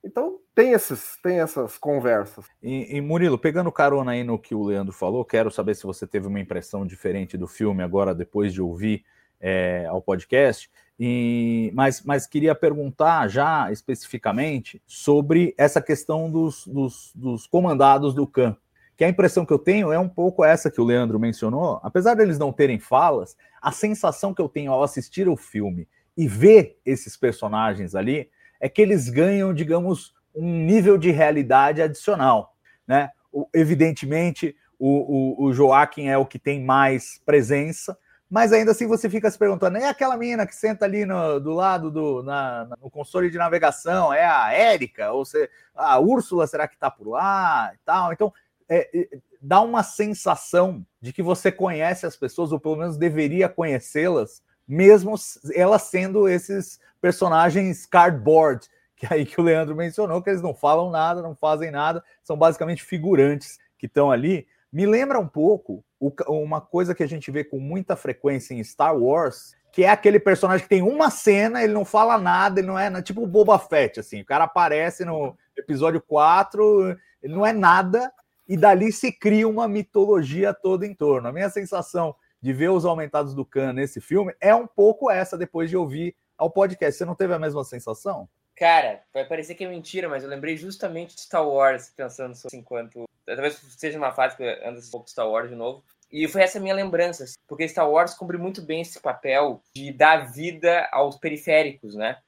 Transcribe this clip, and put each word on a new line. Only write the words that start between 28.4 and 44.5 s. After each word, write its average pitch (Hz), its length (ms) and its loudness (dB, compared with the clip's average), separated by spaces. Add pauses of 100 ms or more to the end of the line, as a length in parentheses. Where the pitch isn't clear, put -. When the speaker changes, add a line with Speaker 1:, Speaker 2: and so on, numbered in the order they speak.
Speaker 2:
é 135 80 -6
que 170 140 0
eles 185 280 2
ganham, 190 440 0
digamos, 165 600 -4 (200)
um 165 320 -4
nível 196 320 6
de 170 140 2
realidade 147 720 2
adicional, 139 720 0 (320)
né? 139 240 0 (200)
O, 143 220 -6
evidentemente, 160 1040 0 (240)
o, 135 600 0
o, 143 40 0
o 135 80 2
Joaquim 139 540 4
é 135 100 2
o 135 80 2
que 135 140 -16
tem 143 240 -4
mais 135 640 0
presença, 147 720 0 (320)
mas 214 220 2
ainda 220 200 4
assim 220 160 0
você 220 220 -2
fica 208 220 0
se - 60 -16
perguntando, 190 400 0
"é 262 100 -2
aquela 262 300 -2
mina 233 280 -4
que - 100 -16
senta 214 300 -2
ali 202 200 -2
no, 165 340 -2
do 151 140 -6
lado 175 360 0
do, 151 340 -4
na, 131 420 -6
na, 120 160 -16
no 135 80 -18
console 175 400 -4
de 165 80 -10
navegação, 170 760 0
é 160 120 4
a 127 280 2